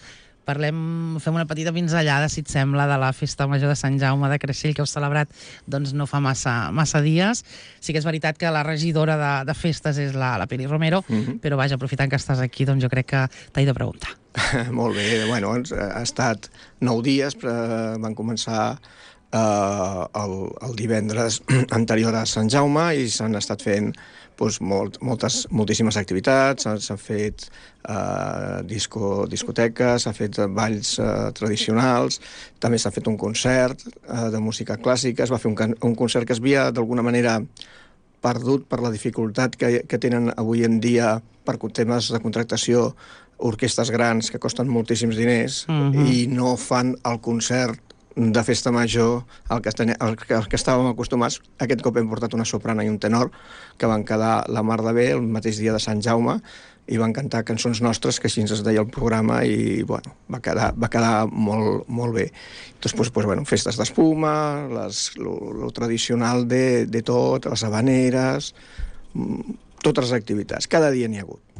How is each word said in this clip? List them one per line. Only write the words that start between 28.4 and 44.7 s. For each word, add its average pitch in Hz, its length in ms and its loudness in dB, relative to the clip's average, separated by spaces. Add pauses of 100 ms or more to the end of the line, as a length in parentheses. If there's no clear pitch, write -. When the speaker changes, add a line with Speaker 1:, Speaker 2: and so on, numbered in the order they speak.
Speaker 2:
disco-, 101 640 -2
discoteques, 117 720 0
s'han 113 140 -4
fet 104 240 -2 (100)
balls, 107 480 -2
eh, 107 380 0
tradicionals, 120 840 0 (400)
també 117 180 2
s'ha 104 140 -2
fet - 160 -6
un 110 100 2
concert, 127 600 0 (240)
eh, 117 280 -4
de 110 120 -2
música 110 340 -4
clàssica, 127 460 0
es 123 80 0
va 117 80 0
fer - 140 -2
un - 20 -6
can-, 110 260 0
un 117 140 2
concert 117 320 0
que 123 80 0
es 113 80 -4
havia, 135 280 4
d'alguna 120 340 0
manera, 120 340 2 (840)
perdut 123 420 0
per 123 140 -2
la 120 100 0
dificultat 113 640 -2
que, 120 300 2
que 120 160 -2
tenen 120 340 2
avui 117 300 0
en 113 160 4
dia 117 380 4 (260)
per 123 160 -2
co-, 113 80 -4
temes 120 420 0
de 113 120 -2
contractació, 117 680 0 (440)
orquestres 113 540 -2
grans 113 400 2
que - 80 -8
costen 123 320 -2